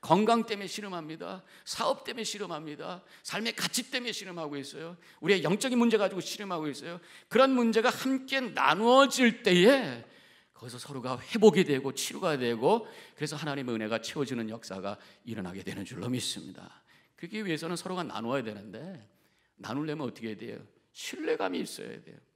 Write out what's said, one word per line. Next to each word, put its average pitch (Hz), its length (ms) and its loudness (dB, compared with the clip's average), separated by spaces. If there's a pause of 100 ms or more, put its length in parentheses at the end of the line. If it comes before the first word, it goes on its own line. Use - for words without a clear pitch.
건강 214 440 4
때문에 202 220 -8
씨름합니다. 175 760 -10 (200)
사업 - 400 -2
때문에 233 200 -8
씨름합니다. 170 800 -10 (200)
삶의 220 320 -4
가치 - 360 -4
때문에 247 200 -4
씨름하고 170 460 -8
있어요. 160 400 -12 (240)
우리의 180 220 4
영적인 208 340 2
문제 233 200 6
가지고 190 240 0
씨름하고 180 460 -6
있어요. 151 320 -10 (280)
그런 269 240 6
문제가 233 380 4
함께 262 520 -2
나누어질 233 1000 4
때에 180 600 6 (500)
거기서 123 260 -16
서로가 127 400 -6
회복이 202 460 8
되고 135 260 2
치유가 160 460 -2
되고, 127 500 2 (280)
그래서 151 200 -8
하나님의 139 400 -4
은혜가 110 260 -2
채워지는 131 480 -6
역사가 101 480 -10 (280)
일어나게 95 380 -10
되는 95 220 -10
줄로 120 240 -8
믿습니다. - 720 -8 (360)
그러기 208 280 -10
위해서는 156 300 -4
서로가 185 280 -6
나누어야 117 380 -4
되는데, 110 680 -12 (500)
나누려면 147 500 -6
어떻게 113 220 -8
해야 104 80 -10
돼요? 110 220 -12 (340)
신뢰감이 - 680 -4
있어야 57 420 -10
돼요. - 160 -20 (180)